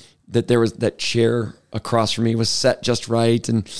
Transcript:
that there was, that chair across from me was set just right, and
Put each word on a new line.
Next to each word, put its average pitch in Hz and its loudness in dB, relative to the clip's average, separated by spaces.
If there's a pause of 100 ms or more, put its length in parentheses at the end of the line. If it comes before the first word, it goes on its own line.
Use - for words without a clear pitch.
(300)
that 117 0
there 120 4
was, 113 2
that - -2
chair 117 0 (200)
across 110 -2
from 117 -2
me 113 2
was 113 0
set - 0
just 117 -2
right, 117 2
and 113 -2 (100)